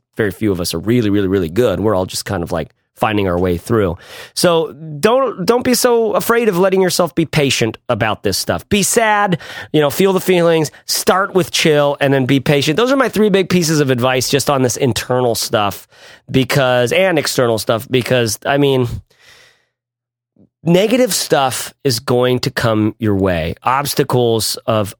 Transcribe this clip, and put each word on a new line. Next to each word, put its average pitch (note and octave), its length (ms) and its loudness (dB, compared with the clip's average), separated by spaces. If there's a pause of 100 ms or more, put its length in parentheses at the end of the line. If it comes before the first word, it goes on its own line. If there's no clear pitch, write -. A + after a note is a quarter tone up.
(180)
very G#2 140 0
few G#2+ 200 -2
of F2 80 -2
us F2 140 -6
are E2+ 60 -6
really, G#2+ 300 0
really, G2 200 0
really F#2 180 0
good. F#2 320 0
We're G2+ 160 0
all F#2 120 -2
just - 180 -10
kind F#2 180 -6
of, E2 80 -8
like, E2 220 -6 (220)
finding G#2 340 0
our F2 100 0
way F2+ 180 0
through. G2 400 -2 (360)
So E3 400 0
don't, F3+ 720 -2
don't A#3 180 2
be B3+ 120 2
so A#3 400 2
afraid A3+ 340 0
of F3 80 0
letting F#3 240 2
yourself F3+ 340 0
be E3 100 0
patient A2+ 520 0 (100)
about G#2+ 360 -2
this G2 140 -2
stuff. - 300 -4
Be G3+ 160 0
sad, G#3 560 0 (320)
you D#3 80 2
know, D3 120 2
feel F#3+ 200 2
the F#3 80 0
feelings, E3+ 500 2 (160)
start F#3+ 480 0
with F3+ 180 0
chill, D3 500 2
and C#3 120 2
then C3+ 120 2
be C3+ 160 2
patient. D3 340 0
Those A#3+ 160 0
are C#4 60 2
my B3+ 100 0
three G#3+ 220 2
big F#3+ 180 2
pieces E3 320 0
of C#3 100 0
advice B2+ 400 0
just C#3 200 0
on C3+ 140 2
this A#2+ 120 0
internal B2+ 600 0
stuff G#2 520 -4 (420)
because, B2+ 640 2
and F3+ 260 2
external A#2+ 400 0
stuff, A2 320 -2
because, B2 560 0
I C#3 120 0
mean, C3+ 300 2 (1800)
negative G#3 480 2
stuff - 600 -2 (100)
is B2 160 0
going B2+ 380 0
to B2 140 -4
come G#2+ 480 0
your G#2+ 160 0
way. F2+ 480 -2
Obstacles B2 920 0 (100)
of G#2+ 320 -2